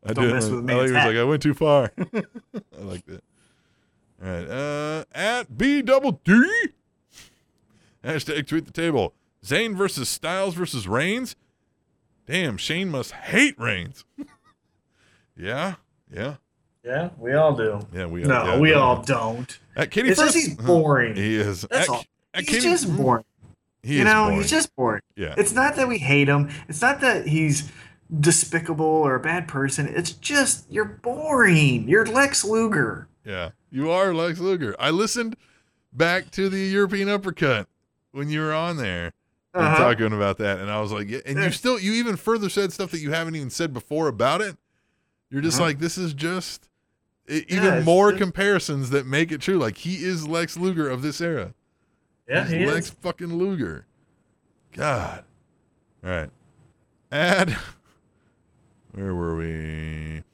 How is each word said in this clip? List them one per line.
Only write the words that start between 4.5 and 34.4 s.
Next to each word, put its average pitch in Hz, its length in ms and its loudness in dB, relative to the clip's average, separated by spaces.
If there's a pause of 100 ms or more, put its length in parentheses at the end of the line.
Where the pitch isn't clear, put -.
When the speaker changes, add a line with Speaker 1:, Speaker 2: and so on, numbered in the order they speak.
Speaker 1:
at 208 440 -4
B 277 240 2
double 262 420 2
D. 220 200 8 (1600)
Hashtag 147 440 -4
tweet 127 180 -2
the - 60 -20
table. 147 420 0 (300)
Zayn 190 320 -2
versus 185 340 -2
Styles 185 460 -4
versus 139 320 -6
Reigns. 180 480 -2 (920)
Damn, 151 300 -2
Shane 180 320 -4
must 135 220 -6
hate - 480 0
Reigns. 107 460 -6 (120)
<laughs> 285 80 -14 (1160)
Yeah, 143 340 -6 (380)
yeah. 127 220 -8 (480)
Speaker 2:
Yeah, 151 340 -4
we 120 140 -6
all 151 240 4
do. 107 240 -2 (140)
Speaker 1:
Yeah, 90 140 -4
we 85 160 -6
Speaker 2:
No, 135 180 4
Speaker 1:
all, 90 60 -2
yeah, 117 120 2
Speaker 2:
we 156 120 6
Speaker 1:
no. 147 100 6
Speaker 2:
all 123 220 4
don't. 117 540 -4 (160)
Speaker 1:
At - 160 -4
Katie 247 200 2
Speaker 2:
It's 285 100 4
just 302 140 4
Speaker 1:
First. 311 140 2
Speaker 2:
he's - 100 -6
boring. 131 580 4
Speaker 1:
He 107 220 0
is. 101 240 0
Speaker 2:
That's 185 260 0
Speaker 1:
At, - 20 -2
Speaker 2:
all. 120 140 -4 (300)
Speaker 1:
at 185 80 -6
Speaker 2:
He's - 80 -6
Speaker 1:
Katie 233 140 2
Speaker 2:
just 285 340 2
boring. 123 260 2 (580)
Speaker 1:
He 131 140 -4
Speaker 2:
You 139 60 2
Speaker 1:
is 220 40 4
Speaker 2:
know, 214 200 6
Speaker 1:
boring. 202 120 2
Speaker 2:
he's 202 120 0
just - 260 0
boring. 113 260 0 (140)
Speaker 1:
Yeah. 95 220 -6
Speaker 2:
It's 202 160 2
not 277 240 2
that 262 100 2
we 233 100 -2
hate 143 300 4
him. 143 220 4 (180)
It's 151 140 -8
not 277 180 2
that 240 260 2
he's 156 460 0 (480)
despicable 165 680 2
or 156 300 4
a 127 60 0
bad 165 260 -4
person. 139 400 -2
It's - 240 -4
just, - 580 -2
you're 202 140 -2
boring. 208 1040 2
You're 208 180 6
Lex 269 380 2
Luger. 196 640 0 (160)
Speaker 1:
Yeah, 92 280 -6 (200)
you 143 180 -4
are 185 240 2
Lex 170 260 -2
Luger. 170 380 -2